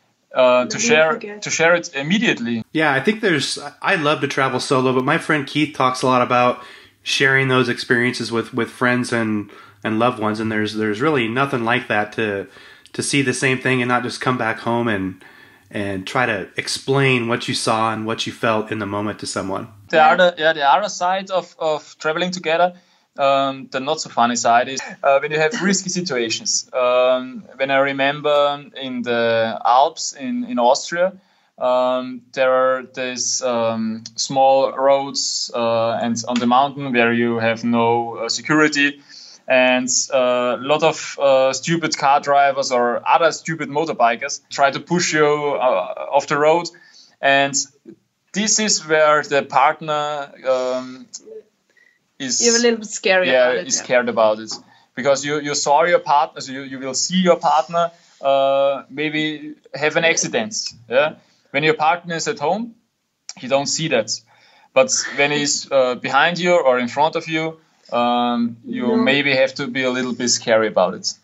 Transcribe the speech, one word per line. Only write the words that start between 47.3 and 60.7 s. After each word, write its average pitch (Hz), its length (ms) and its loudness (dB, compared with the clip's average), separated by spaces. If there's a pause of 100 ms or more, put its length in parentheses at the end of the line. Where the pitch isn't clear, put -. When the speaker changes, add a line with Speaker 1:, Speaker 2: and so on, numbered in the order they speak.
Speaker 1:
this 214 260 0
is 214 300 0
where 151 340 4
the 143 220 0
partner, 147 880 0 (160)
um, 127 580 -4 (1120)
is 131 260 -4
Speaker 2:
You're 233 120 4
a 233 40 0
little 233 180 2
bit 208 100 -14
scary 185 420 0
Speaker 1:
yeah, 127 200 4
Speaker 2:
about 127 80 0
it, 127 100 -6
Speaker 1:
is 123 80 -2
Speaker 2:
yeah. - 80 -6
Speaker 1:
scared 123 240 2
about 110 300 2
it. 110 140 -12 (420)
Because 139 300 0
you, 147 160 -2
you 147 140 -4
saw 147 300 2
your 175 140 4
partner, 151 420 0
so 131 120 -12
you, 135 100 -10
you 135 160 -12
will 131 160 -8
see 175 260 -2
your 175 160 4
partner, 165 540 0 (300)
uh, 139 680 2
maybe 151 680 -6 (200)
have 151 220 -2
an 165 80 2
accident. 127 500 0 (340)